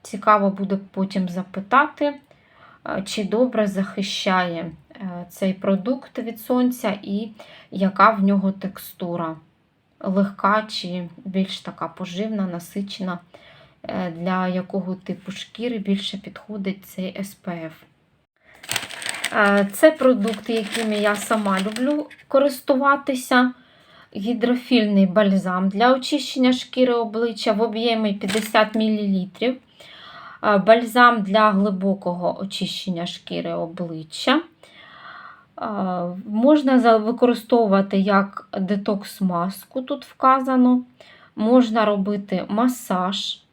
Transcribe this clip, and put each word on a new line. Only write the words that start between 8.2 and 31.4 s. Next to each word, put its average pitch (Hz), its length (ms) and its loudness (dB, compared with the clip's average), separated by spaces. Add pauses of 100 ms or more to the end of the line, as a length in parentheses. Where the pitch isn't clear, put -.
нього 196 280 2
текстура. 175 840 -8 (640)
Легка 196 680 0
чи 175 420 -8 (160)
більш 190 340 -4
така - 280 -10
поживна, 190 600 -6
насичена, 180 720 -8 (640)
е, 180 280 -6
для 185 360 -2
якого 185 480 -4
типу - 360 -12
шкіри 233 460 -8
більше 196 400 -4
підходить 196 680 -10
цей 185 340 -10
S 196 260 -12
P 185 60 -8
F. 165 200 -10 (1600)
Е, 202 400 4
це 311 180 6
продукт, 233 580 0
яким 220 440 -4
я 208 220 0
сама 202 460 -2
люблю 254 460 -2 (200)
користуватися. 269 1200 2 (640)
Гідрофільний 214 880 2
бальзам 190 640 2
для 233 240 4
очищення 254 600 0
шкіри 254 400 0
обличчя 226 580 -2
в 208 100 2
об'ємі 220 520 0
п'ятдесят 214 640 0
мілілітрів. 214 840 0 (840)
Е, 208 140 4
бальзам 233 640 6
для 208 300 4